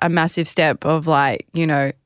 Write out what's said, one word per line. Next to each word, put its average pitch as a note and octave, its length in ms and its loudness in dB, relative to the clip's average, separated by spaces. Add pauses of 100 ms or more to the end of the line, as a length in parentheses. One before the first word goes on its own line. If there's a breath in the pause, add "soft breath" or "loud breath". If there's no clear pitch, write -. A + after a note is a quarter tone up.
a E3+ 60 0
massive E3 380 0
step D#3 380 0
of, D#3 220 0
like, C#3+ 440 0
you E3 140 -2
know, C#3+ 260 0 (140)